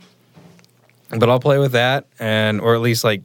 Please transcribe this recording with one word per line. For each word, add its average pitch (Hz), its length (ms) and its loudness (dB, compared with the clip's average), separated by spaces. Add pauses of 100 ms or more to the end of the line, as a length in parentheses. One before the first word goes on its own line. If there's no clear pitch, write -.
(1160)
but 113 140 2
I'll 127 100 2
play 139 200 2
with 139 140 0
that, 127 320 0 (140)
and, 110 400 -2
or 117 160 2
at 117 60 -2
least, 117 220 -2
like, 104 220 -2